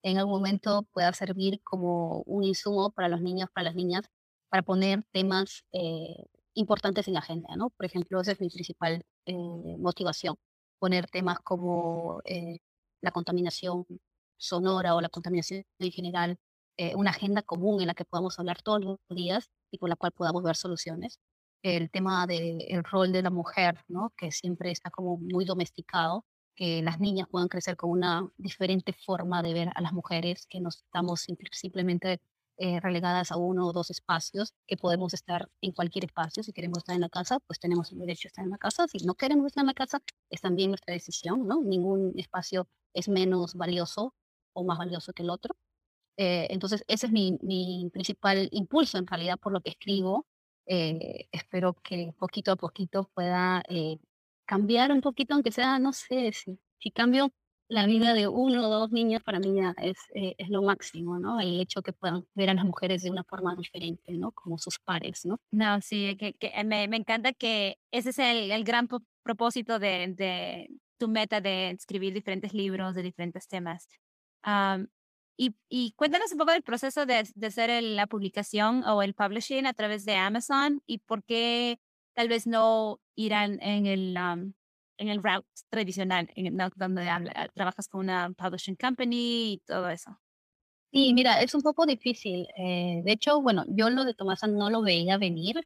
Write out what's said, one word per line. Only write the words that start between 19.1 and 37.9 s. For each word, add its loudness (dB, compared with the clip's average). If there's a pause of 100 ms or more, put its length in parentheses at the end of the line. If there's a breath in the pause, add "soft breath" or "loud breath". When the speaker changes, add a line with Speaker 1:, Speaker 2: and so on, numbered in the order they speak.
Speaker 1:
y -12
con -2
la 0
cual -2
podamos 0
ver 2
soluciones. -6 (440)
El 0
tema 0
de -2 (120)
el -2
rol 2
de 2
la 0
mujer, 0
¿no? -4
Que -8
siempre -4
está -8
como -4
muy 0
domesticado, -2 (300)
que 0
las -2
niñas 0
puedan 0
crecer -4
con -2
una 2
diferente -2
forma -2
de -2
ver 0
a -4
las -2
mujeres, -4
que -10
no -4
estamos -4
simple-, -10
simplemente, -2 (360)
eh, 0
relegadas 0
a -2
uno 2
o 0
dos -2
espacios, -4 (120)
que -4
podemos 0
estar -4 (120)
en -2
cualquier -2
espacio. -6
Si -10
queremos -4
estar -4
en 2
la 2
casa, -2
pues -10
tenemos 0